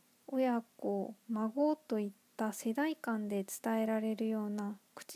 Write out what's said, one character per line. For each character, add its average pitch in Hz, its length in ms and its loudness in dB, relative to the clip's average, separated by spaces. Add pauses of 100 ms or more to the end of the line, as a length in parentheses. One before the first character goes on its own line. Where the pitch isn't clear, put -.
(260)
親 254 360 2 (160)
子、 202 360 -2 (140)
孫 233 480 2
と 220 240 -2
い 208 80 0
っ - 20 -8 (260)
た 220 160 0
世 226 220 -2
代 302 220 0
間 214 320 -4
で 202 160 0
伝 226 380 0
え 220 40 2
ら 220 140 2
れ 220 140 0
る 220 140 -2
よ 214 180 0
う 208 40 -4
な 208 260 -4 (180)
口 - 220 -12